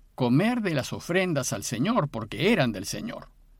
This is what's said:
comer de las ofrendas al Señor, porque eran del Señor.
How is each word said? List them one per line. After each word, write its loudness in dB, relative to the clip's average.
comer 4
de 0
las -2
ofrendas 0
al -4
Señor, 0
porque -2
eran 2
del -6
Señor. -8